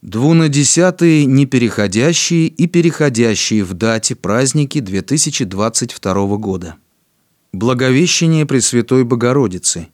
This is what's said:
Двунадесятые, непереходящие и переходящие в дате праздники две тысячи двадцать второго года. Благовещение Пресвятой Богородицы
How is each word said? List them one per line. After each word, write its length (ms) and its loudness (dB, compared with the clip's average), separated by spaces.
Двунадесятые, 1200 2
непереходящие 1200 0
и 200 -2
переходящие 960 0
в 100 -6
дате 420 -2
праздники 640 -2
две 220 -4
тысячи 420 -4
двадцать 480 -4
второго 460 -2
года. 380 -6
Благовещение 960 0
Пресвятой 580 0
Богородицы 920 -2